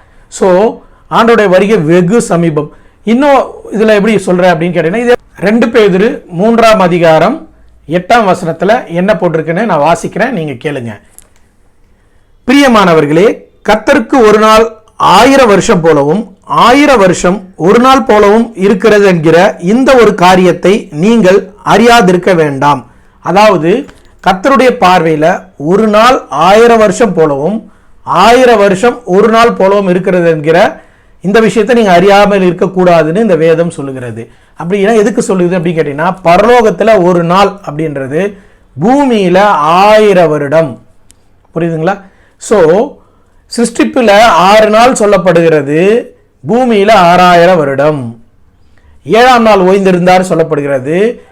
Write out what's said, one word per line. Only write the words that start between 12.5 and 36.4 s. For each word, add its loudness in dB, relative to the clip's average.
கர்த்தருக்கு 0
ஒரு 4
நாள் 2
ஆயிரம் 2
வருஷம் 0
போலவும், -2
ஆயிரம் 2
வருஷம் -2
ஒரு 0
நாள் 2
போலவும் 0
இருக்கிறது 0
என்கிற 2
இந்த 0
ஒரு 4
காரியத்தை 0
நீங்கள் 0
அறியாதிருக்க 2
வேண்டாம்." -2
அதாவது, 0
கர்த்தருடைய 0
பார்வையில 0
ஒரு -2
நாள் 2
ஆயிரம் 2
வருஷம் 0
போலவும், -4
ஆயிரம் 2
வருஷம் 0
ஒரு 0
நாள் 2
போலவும் 0
இருக்கிறது -2
என்கிற 0
இந்த 0
விஷயத்தை 0
நீங்க 2
அறியாமல் 2
இருக்கக்கூடாதுன்னு 0
இந்த 0
வேதம் 0
சொல்லுகிறது. -12
அப்படின்னா -2
எதுக்கு 0
சொல்லுது -2
அப்படின்னு -4
கேட்டீங்கன்னா, -4
பரலோகத்துல 2